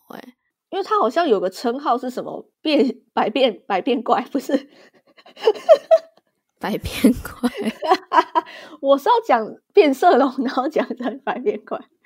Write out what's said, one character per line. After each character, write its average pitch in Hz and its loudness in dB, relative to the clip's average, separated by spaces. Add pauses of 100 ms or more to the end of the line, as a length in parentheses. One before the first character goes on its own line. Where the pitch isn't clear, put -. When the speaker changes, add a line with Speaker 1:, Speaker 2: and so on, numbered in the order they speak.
(160)
Speaker 1:
欸。 - -20 (360)
Speaker 2:
因 359 -8
为 392 -4
他 427 -2
好 - 2
像 330 0
有 208 2
个 180 -2
称 240 -6
号 285 -2
是 247 -8
什 226 -10
么 - -14 (100)
“变， 294 0 (140)
百 214 -2
变， 233 0
百 185 -2
变 240 -2
怪”， - 0 (100)
不 285 -4
是？ 269 -6
Speaker 1:
<laughs> - -2 (1900)
百 196 -4
变 - 2 (100)
怪。 - -6 (600)
Speaker 2:
<laughs> - -4
我 277 4
是 285 -4
要 480 4 (100)
讲 233 0 (260)
变 302 6
色 339 4
龙， 254 2
然 240 -4
后 262 -4
讲 240 -2 (120)
成 247 -8
百 220 -6
变 233 -4
怪。 - -8 (280)